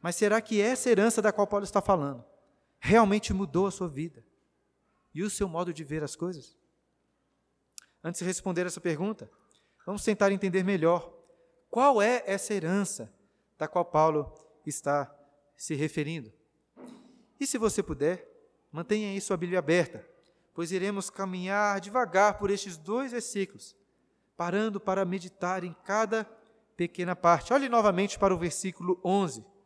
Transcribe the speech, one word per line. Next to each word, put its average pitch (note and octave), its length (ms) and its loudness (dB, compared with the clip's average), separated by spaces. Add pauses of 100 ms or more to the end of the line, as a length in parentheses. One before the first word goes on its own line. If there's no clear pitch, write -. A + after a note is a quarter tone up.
Mas E3+ 140 -4
será A3 260 4
que A3 180 -2
essa B3 300 2
herança A3+ 320 4
da G#3 100 4
qual G3+ 160 2
Paulo G3+ 160 -2
está G3 180 0
falando C#3 420 0 (560)
realmente G#3 540 4
mudou F#3+ 340 0
a F#3 40 -2
sua F3+ 160 -8
vida D3 380 -10 (880)
e D#3+ 100 -4
o G#3 60 -2
seu G3 180 -2
modo F3 260 -4
de D#3+ 100 -10
ver D3+ 200 -4
as C#3 120 -8
coisas? E3+ 420 -8 (1500)
Antes E3+ 160 -8
de E3+ 60 -8
responder F3+ 400 -2
essa E3+ 160 -8
pergunta, E3+ 500 -4 (540)
vamos G3+ 180 -8
tentar G3+ 280 4
entender F#3+ 320 0
melhor E3+ 480 2 (580)
qual C4 320 4
é A#3 240 2
essa G3 280 -2
herança F3+ 600 -2 (440)
da D#3 100 -4
qual F3 180 0
Paulo D#3 460 2 (340)
está C#3+ 480 -2 (440)
se - 160 -8
referindo. D3 580 -6 (1080)
E C#4 80 -4
se B3+ 100 -4
você G#3+ 240 0
puder, D#3 480 -2 (420)
mantenha G#3 380 -4
aí G3 100 -4
sua F3+ 180 -4
Bíblia F3+ 220 -2
aberta, D#3+ 460 0 (480)
pois E3 180 -6
iremos G3 380 -4
caminhar G3 720 -2
devagar G3+ 560 2
por G3+ 140 -2
estes F#3+ 260 -6
dois A3+ 340 -4
versículos, - 640 -6 (600)
parando G3 420 -2
para F#3+ 240 0
meditar F3+ 600 -4
em F3 200 -10
cada G#3+ 420 0 (520)
pequena F3 380 -4
parte. F3 380 4
Olhe C#4 140 2
novamente G#3 520 2
para G3 160 4
o - 20 -6
versículo F3 680 -4
onze. F3 400 0 (220)